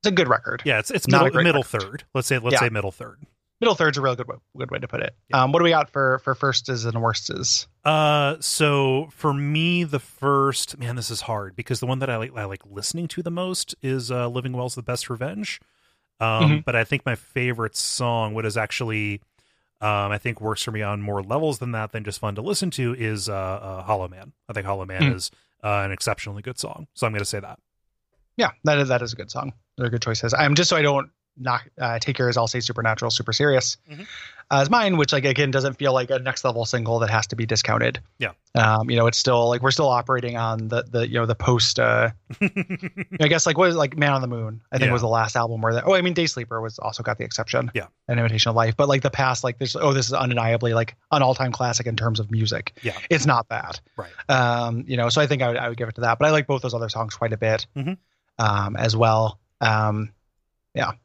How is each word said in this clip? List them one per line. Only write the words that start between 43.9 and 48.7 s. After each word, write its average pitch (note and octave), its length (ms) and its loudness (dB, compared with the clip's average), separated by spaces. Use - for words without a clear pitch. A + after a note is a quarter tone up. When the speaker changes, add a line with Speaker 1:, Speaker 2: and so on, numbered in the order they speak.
Speaker 1:
Man D3 180 2
on C3+ 60 2
the B2+ 60 -4
Moon, A2+ 360 -6
I - 60 0
think C3 100 4
Speaker 2:
Yeah. G2+ 60 4
Speaker 1:
was A#2 80 2
the A#2 40 0
last A2+ 300 2
album A#2 240 -2
where A2+ 140 2
that, A#2+ 120 -2
oh, F#3+ 80 6
I F#3 80 4
mean, F3+ 100 0
Day E3 140 0
Sleeper A#2 340 -6
was A2 200 -8
also A2 240 -6
got A2+ 140 -2
the B2 60 -6
exception. A#2 480 -2
Speaker 2:
Yeah. - 140 -6
Speaker 1:
And A#2+ 100 0
Imitation A2+ 320 2
of A2+ 60 2
Life, A2+ 200 4